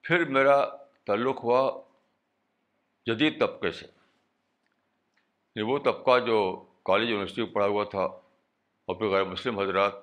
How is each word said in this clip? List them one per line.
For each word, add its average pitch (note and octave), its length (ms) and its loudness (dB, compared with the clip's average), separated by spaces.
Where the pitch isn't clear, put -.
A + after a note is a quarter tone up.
پھر E3+ 220 2
میرا C#3 520 4
تعلق A#2+ 400 -2
ہوا B2+ 380 0
جدید A#2 340 -2
طبقے G2 320 -2
سے، - 140 -16
یہ A2 60 -4
وہ B2+ 160 0
طبقہ B2+ 480 2
جو G#2 400 0
کالج G#2 240 2
یونیورسٹی G2+ 340 -4
میں G#2 120 -6
پڑھا G2+ 120 2
ہوا G#2 180 0
تھا G2 180 -4
اور F#2 80 -4
پھر G#2 120 -4
غیر G2 180 2
مسلم G2 340 -6
حضرات۔ G2 340 0